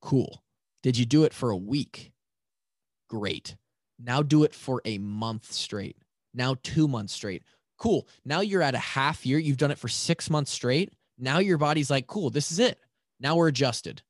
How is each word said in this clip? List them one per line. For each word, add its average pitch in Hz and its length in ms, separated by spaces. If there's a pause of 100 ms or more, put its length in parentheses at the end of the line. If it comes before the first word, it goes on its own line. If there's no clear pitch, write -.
Cool. - 440 (400)
Did 123 120
you 120 80
do 147 200
it - 100
for 123 160
a 101 60
week? 107 560 (960)
Great. 101 480 (420)
Now 123 240
do 151 220
it 151 100
for - 300
a 110 140
month 107 520
straight. - 460 (380)
Now 127 280
two 156 240
months 113 280
straight. 95 280 (360)
Cool. 185 280 (180)
Now 147 160
you're 196 220
at 139 120
a 120 40
half - 460
year. 131 140
You've 147 180
done 143 140
it - 80
for 120 100
six - 400
months 151 220
straight. 135 420 (240)
Now 131 220
your 185 200
body's 147 320
like, 135 160
"Cool, 190 240
this 143 220
is 165 60
it. 233 200 (400)
Now 143 160
we're 165 140
adjusted. 131 600